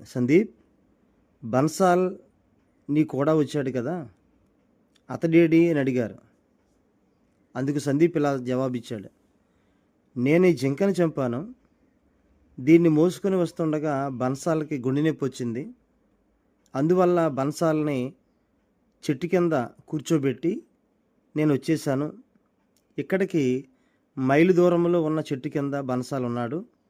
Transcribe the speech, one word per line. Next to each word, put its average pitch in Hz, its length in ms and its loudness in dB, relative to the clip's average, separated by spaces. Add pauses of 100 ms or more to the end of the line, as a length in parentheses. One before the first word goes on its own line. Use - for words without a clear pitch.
"సందీప్, 139 480 2 (880)
బన్సాల్ 175 720 2 (720)
నీ 151 140 2
కూడా 151 320 0
వచ్చాడు 143 360 0
కదా, 127 380 -6 (1000)
అతడేడి?" 165 600 4
అని 151 100 2
అడిగారు. 127 360 -2 (1400)
అందుకు 139 240 -2
సందీప్ 147 380 2
ఇలా 143 200 0
జవాబిచ్చాడు, 123 720 -6 (1120)
"నేను 156 260 2
ఈ 175 80 4
జింకను 135 380 -2
చంపాను. 160 640 -4 (1040)
దీన్ని 165 300 6
మోసుకొని 180 460 0
వస్తుండగా 151 760 -2
బన్సాల్కి 139 680 -4
గుండె 131 220 -2
నొప్పి 156 240 0
వచ్చింది. 127 440 -6 (1040)
అందువల్ల 175 520 2
బన్సాల్ని 147 840 -2 (960)
చెట్టు 151 180 -4
కింద 175 240 2 (360)
కూర్చోబెట్టి 156 760 -2 (720)
నేను 151 180 2
వచ్చేసాను. 147 600 -2 (840)
ఇక్కడికి 147 680 -2 (540)
మైలు 143 340 4
దూరంలో 175 500 4
ఉన్న 156 160 -2
చెట్టు 143 300 -6
కింద 139 240 -4
బన్సాల్ 127 520 -4
ఉన్నాడు. 120 400 -6 (240)